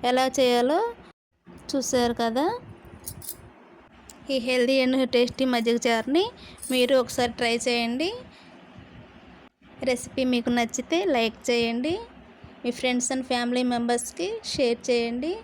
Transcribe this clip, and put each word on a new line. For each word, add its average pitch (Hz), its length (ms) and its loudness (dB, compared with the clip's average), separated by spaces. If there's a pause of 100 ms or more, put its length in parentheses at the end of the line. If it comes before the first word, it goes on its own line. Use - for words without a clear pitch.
ఎలా 254 220 4
చేయాలో 254 520 4 (920)
చూశారు 240 520 0
కదా. 233 240 0 (1800)
ఈ 269 60 0 (120)
healthy 254 360 4
and 254 120 2 (200)
tasty 247 380 2
మజ్జిగ 233 320 2
చారుని 254 380 2 (480)
మీరు 254 220 4
ఒకసారి 240 380 2
ట్రై 233 220 0 (140)
చేయండి. 240 420 0 (1700)
రెసిపీ 254 420 -2
మీకు 247 260 0
నచ్చితే 240 500 0 (160)
లైక్ 226 340 0
చేయండి, 233 440 0 (680)
మీ 240 60 -2
friends 247 440 -2
and 262 180 -4
family 247 320 0 (100)
మెంబర్స్కి 240 560 -2 (140)
షేర్ 240 460 0
చేయండి 240 420 0 (120)